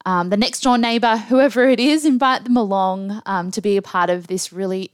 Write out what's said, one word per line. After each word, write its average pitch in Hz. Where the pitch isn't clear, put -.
um, 180
the 196
next 247
door 247
neighbour, 233
whoever 254
it 247
is, 294
invite 262
them 247
along, 196
um, 185
to 202
be 202
a 196
part 180
of 175
this 185
really, 190